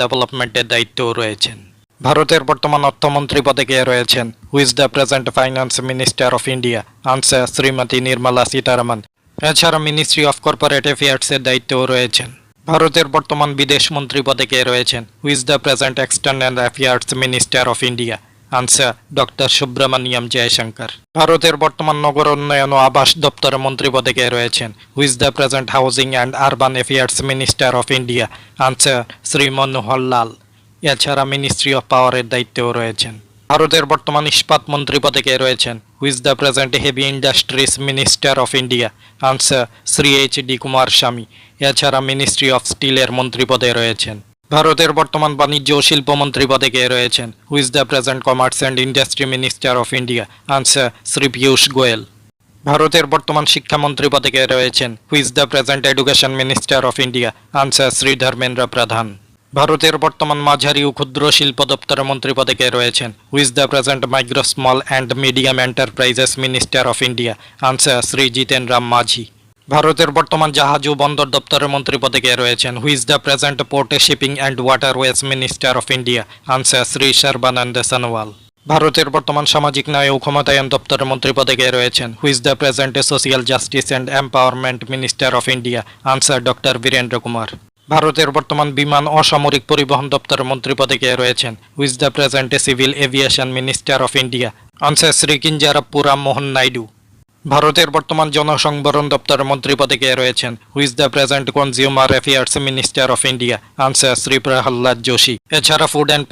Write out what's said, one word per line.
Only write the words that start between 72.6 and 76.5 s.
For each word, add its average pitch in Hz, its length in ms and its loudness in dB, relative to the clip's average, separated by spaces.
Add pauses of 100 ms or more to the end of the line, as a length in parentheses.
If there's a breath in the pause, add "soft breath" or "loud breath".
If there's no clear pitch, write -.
Who 120 100 -6
is 143 140 2
the 143 260 0
present 139 320 0 (140)
Port, 139 180 0 (160)
Shipping 139 280 -2 (120)
and 135 100 -4 (120)
Waterways 131 520 2 (120)
Minister 131 480 -2
of - 60 -6 (100)
India? 120 260 -2 (240 loud breath)
আনসার, 131 380 0